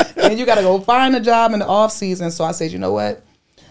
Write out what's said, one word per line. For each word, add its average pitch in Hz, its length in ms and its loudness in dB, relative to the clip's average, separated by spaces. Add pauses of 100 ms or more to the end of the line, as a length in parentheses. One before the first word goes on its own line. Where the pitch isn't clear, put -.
(220)
And 214 160 2
you 247 80 -2
gotta 214 160 4
go 190 180 2
find 254 360 2
a 240 40 -2
job 226 320 2
in 208 60 -2
the 196 80 -4
off 214 260 2
season. 180 380 -6
So 165 140 -4
I 165 80 -4
said, 160 180 -6
"You 92 80 -10
know 95 140 -2
what? 104 300 -4 (480)